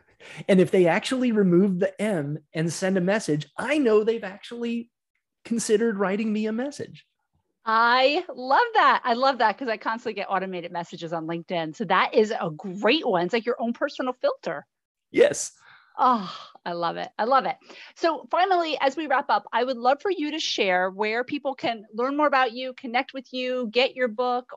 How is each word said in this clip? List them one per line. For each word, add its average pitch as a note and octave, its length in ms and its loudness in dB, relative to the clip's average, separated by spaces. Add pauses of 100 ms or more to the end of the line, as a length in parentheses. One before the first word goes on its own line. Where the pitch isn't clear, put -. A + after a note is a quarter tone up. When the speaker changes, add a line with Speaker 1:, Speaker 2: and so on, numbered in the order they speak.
(480)
Speaker 1:
And F#3+ 120 8
if F3 100 6
they F#3 160 6
actually A#3+ 460 2
remove F#3+ 480 4
the F#3+ 200 -2
M D#3 380 -2 (160)
and D#3+ 180 -2
send F#3+ 260 -2
a F3+ 40 2
message, F3 460 0 (100)
I C#4 220 -2
know A3 240 4
they've A3+ 200 -2
actually A#3 680 -8 (540)
considered A3+ 520 0
writing G3+ 340 -2
me G#3+ 140 -2
a G#3+ 60 -2
message. A#3 560 -10 (580)
Speaker 2:
I B3 640 4
love C4+ 460 2
that. C#4 280 6
I B3 100 0
love B3 260 2
that G#3+ 180 2
'cause C#4 100 -6
I G#3+ 100 -2
constantly A3+ 360 -6
get G3 160 -6
automated F#3 420 -4
messages E3+ 400 -8
on E3 140 -4
LinkedIn. E3 500 -6
So - 100 -6
that G3 280 2
is A3 160 4
a G#3 220 -4
great G#3 560 -2
one. F3+ 180 2
It's F3+ 80 -4
like A#3 140 -2
your A#3 120 -4
own A#3 140 -4
personal C#4 480 -4
filter. E3 460 -4 (420)
Speaker 1:
Yes. - 440 2 (440)
Speaker 2:
Oh, G#3+ 340 2 (340)
I F3+ 80 -6
love E3+ 240 -4
it. F3 100 -6 (100)
I G#3+ 60 -2
love B3+ 220 2
it. D#3+ 100 -4 (400)
So D#4+ 340 -2
finally, E4+ 520 0
as C#4 160 0
we D#4+ 100 -6
wrap C4+ 220 0
up, G#3+ 240 0
I A3+ 100 0
would B3+ 140 -4
love B3+ 240 0
for G4+ 100 -2
you D4+ 200 -4
to D#4 80 -6
share F#3+ 520 0
where G#3+ 320 -4
people C4+ 320 -6
can A#3 380 -6
learn B3+ 240 -4
more D4+ 100 2
about C4 240 2
you, B3+ 220 -8
connect B3 400 -4
with C4 180 -12
you, B3+ 400 -4
get A#3+ 240 0
your B3+ 140 -2
book, B3 480 -4